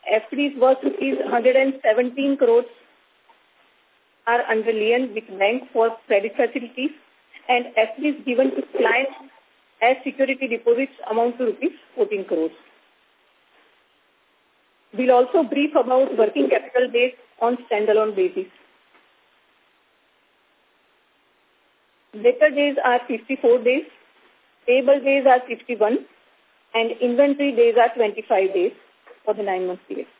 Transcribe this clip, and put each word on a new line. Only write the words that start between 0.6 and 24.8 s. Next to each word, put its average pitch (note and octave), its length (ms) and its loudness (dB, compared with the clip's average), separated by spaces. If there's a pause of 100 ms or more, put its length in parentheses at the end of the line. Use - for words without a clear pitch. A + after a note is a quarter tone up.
rupees C4+ 360 -4 (120)
hundred A#3+ 240 0
and C4+ 200 0 (100)
seventeen B3 520 -2
crores A#3+ 300 2 (1600)
are A#3+ 240 0
under A3 220 -2
lien A3+ 420 -2
with A3 140 -10 (100)
bank A#3 340 -2
for A3+ 240 0 (120)
credit A3+ 260 0
facilities, B3 560 -4 (580)
and B3 180 0 (100)
F A3 240 0
Ds D4 260 -4
given C4 300 0
to C4+ 100 -6 (100)
clients A#3+ 380 0 (680)
as B3 220 4
security C4 460 -4
deposits A#3 500 -2 (100)
amount A#3 300 -2
to B3+ 60 -4
rupees B3 340 -4 (160)
fourteen G3+ 300 -2
crores. D#3+ 260 -4 (2500)
We'll B3+ 140 2
also B3 360 4
brief C#4+ 260 -2
about B3+ 440 2
working C4 320 2
capital - 400 0
days B3 240 0 (260)
on A#3+ 240 0
standalone G#3+ 500 0
basis. F#3 300 -2 (3750)
Debtor B3 380 2
days C#4+ 340 0
are B3 240 2
fifty-four B3 560 0
days, C4 200 0 (840)
payable C4+ 380 4